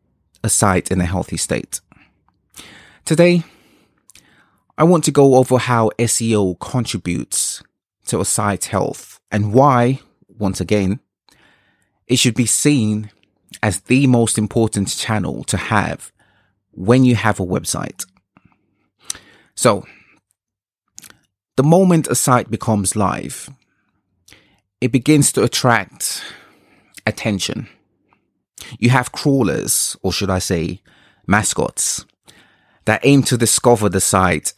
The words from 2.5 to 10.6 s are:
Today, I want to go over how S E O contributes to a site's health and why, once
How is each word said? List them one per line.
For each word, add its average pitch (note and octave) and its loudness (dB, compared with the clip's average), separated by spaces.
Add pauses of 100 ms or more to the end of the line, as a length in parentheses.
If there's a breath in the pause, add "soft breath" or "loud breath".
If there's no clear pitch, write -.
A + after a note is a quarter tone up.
Today, E3+ 4 (1300 soft breath)
I D#3 2
want E3+ 4
to - 0
go C#3 6
over B2+ 2
how A#2 0
S A#2 0
E A2+ 0
O F#2+ 0
contributes - -6 (460)
to A#2+ -2
a G2+ -2
site's G2+ -2
health - -6 (120)
and G#2 -2
why, C3 2 (280)
once G#2 -6